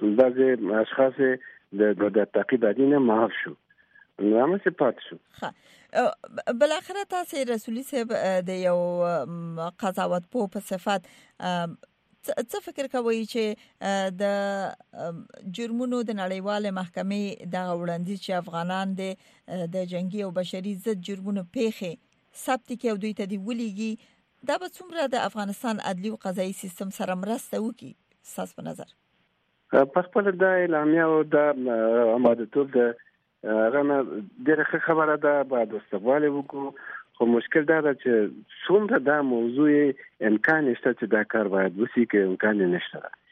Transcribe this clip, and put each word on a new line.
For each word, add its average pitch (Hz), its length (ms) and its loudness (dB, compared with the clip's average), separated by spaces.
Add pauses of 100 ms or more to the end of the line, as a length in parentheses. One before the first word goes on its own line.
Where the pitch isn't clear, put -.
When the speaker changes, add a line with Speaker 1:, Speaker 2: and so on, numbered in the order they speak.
(160)
Speaker 1:
بعضې 127 560 4 (100)
اشخاص 131 360 2
د، 127 640 -2
د، 101 360 2
د 104 60 4
تعقیب 113 420 0
عادي 117 200 2
نه 143 120 4
معاف 113 340 2 (100)
شو. - 100 -10 (680)
نو 110 260 4
هماسې 190 240 0 (100)
پاتې 123 280 2
شو. - 80 -16 (220)
Speaker 2:
ښه. 170 120 -8 (440)
اه، 247 180 2 (400)
بالاخره 311 580 0
تاسې 330 400 -4
رسولي 226 320 -6
صاحب، 240 300 -4
اه، 185 280 0
د 180 80 -6
یو، 180 320 0 (220)
ام، 170 580 -4 (180)
قضاوت 180 540 -2
پوه 214 160 -2
په 202 120 -10
صفت، 196 460 -4 (320)
ام، 175 380 -4 (480)
څه، - 80 -4 (180)
څه 403 140 -6
فکر 294 280 -8
کوئ 233 320 0
چې، 220 200 -2 (380)
اه، 196 280 0
د، 185 120 -6 (840)
ام، 165 160 -8 (380)
جرمونو 240 440 -4
د 220 80 -6
نړیوالې 196 600 -4 (100)
محکمې 190 760 -6
دغه 180 220 -4
وړاندیز 175 480 -6
چې - 60 -8
افغانان 180 640 -4
د، 185 60 -6
اه، 190 640 -10
د 170 180 -8
جنګي 180 380 -6
او 196 80 -6
بشري 185 440 -6
ضد 190 260 -4
جرمونو 196 420 -6 (140)
پیښې 220 360 -2 (520)
ثبت 254 280 -2
کړي 240 180 -4
او 208 60 -2
دوی 208 180 -6
ته 214 100 -6
دې 196 220 -6
ولیږي، 220 460 -6 (560)
دا 285 80 0
به 359 200 -10
څومره 339 300 -6
د 254 80 -4
افغانستان 208 640 -4
عدلي 190 280 -6
او 220 200 -8
قضایي 185 240 -4
سیستم 196 380 -10
سره 185 240 -4
مرسته 202 460 -6
وکړي 226 320 -8 (300)
ستاسو - 340 -12
په - 60 -14
نظر؟ - 340 -12 (760)
Speaker 1:
په 135 300 4
خپله 202 280 0
دا 185 240 4
اعلامیه 165 480 4
او 160 200 4
دا، 147 280 4
اه، 117 640 2
آماده 120 300 4
توب 135 260 0
د 120 260 2 (480)
هغه 110 380 2
نه 143 140 2 (480)
ډېره 151 260 4
ښه 170 80 0
خبره 156 380 2
ده، 147 260 2
باید 120 320 0
استقبال 110 500 0
یې 147 120 4
وکړو. 139 360 -6 (460)
خو 117 80 4
مشکل 120 380 4
دا 160 160 4
ده 147 140 2
چې 113 360 2 (360)
څومره 208 320 4
دا 143 240 2
موضوع 127 460 2
یې 147 580 2
امکان 131 480 4
شته 123 180 0
چې - 200 -4
دا 107 100 4
کار 107 260 0
باید 95 300 0
وسي، 117 280 2
که 104 180 4
امکان 104 340 0
یې 92 160 4
نشته - 240 -6
ده. - 120 -12 (220)